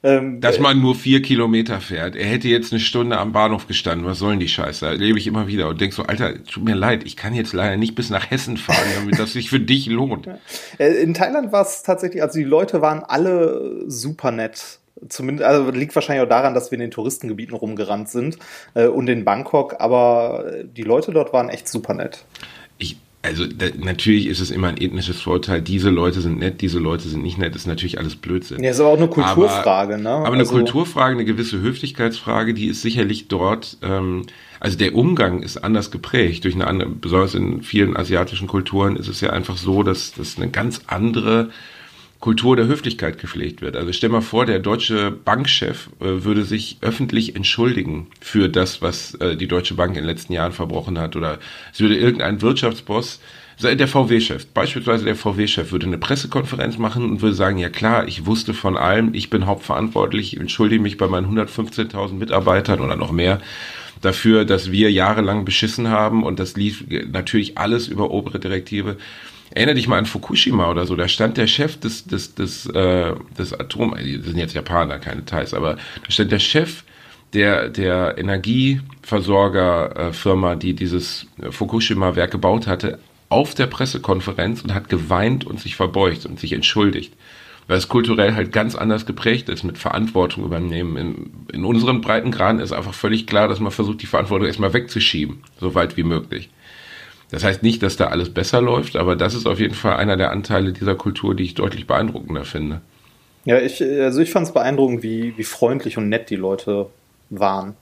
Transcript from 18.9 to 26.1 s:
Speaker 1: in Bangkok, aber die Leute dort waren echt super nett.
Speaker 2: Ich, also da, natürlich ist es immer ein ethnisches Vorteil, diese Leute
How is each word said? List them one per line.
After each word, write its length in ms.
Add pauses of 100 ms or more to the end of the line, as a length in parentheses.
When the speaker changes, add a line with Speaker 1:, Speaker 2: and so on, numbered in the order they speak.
Speaker 1:
in 160
Bangkok, 560
aber 720 (120)
die 180
Leute 300
dort 200
waren 160
echt 200
super 260
nett. 300 (540)
Speaker 2:
Ich, 180 (260)
also 240
da, 200 (120)
natürlich 480
ist 140
es 100
immer 180
ein 120
ethnisches 400
Vorteil, 420
diese 280
Leute 300